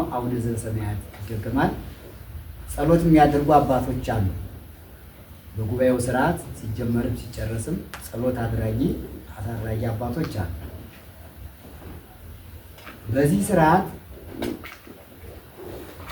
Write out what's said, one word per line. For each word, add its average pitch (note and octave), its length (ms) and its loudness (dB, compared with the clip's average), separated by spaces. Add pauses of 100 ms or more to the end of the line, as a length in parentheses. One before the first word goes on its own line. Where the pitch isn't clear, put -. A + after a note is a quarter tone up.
አቡነ B2 320 -2
ዘበሰማያት G#2+ 600 -2 (160)
ይደገማል። A2+ 540 0 (1000)
ጸሎት E3 340 4
የሚያደርጉ C#3+ 500 8
አባቶች B2+ 560 4
አሉ። A2 180 2 (1200)
በጉባኤው B2 500 2
ስርዓት C3 380 2 (160)
ሲጀመርም A#2 600 0
ሲጨረስም A2+ 600 -4 (260)
ጸሎት B2 360 -2
አድራጊ፣ A2+ 420 0 (500)
አሳራጊ A2 560 -4
አባቶች A#2+ 500 -2
አሉ። F2+ 160 -4 (2500)
በዚህ D3 360 4
ስርዓት F3+ 420 6 (2250)